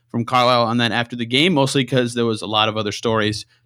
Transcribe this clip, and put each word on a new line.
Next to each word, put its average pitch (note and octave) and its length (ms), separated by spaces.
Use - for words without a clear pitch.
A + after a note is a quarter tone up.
from A#2 160
Carlisle B2 420
on A#2 120
that A#2 120
after A#2+ 240
the A#2+ 100
game, C#3+ 300
mostly C#3 300
'cause A#2+ 300
there A#2 120
was A2 160
a F#2+ 40
lot G#2+ 220
of G#2+ 80
other G#2 140
stories G#2+ 560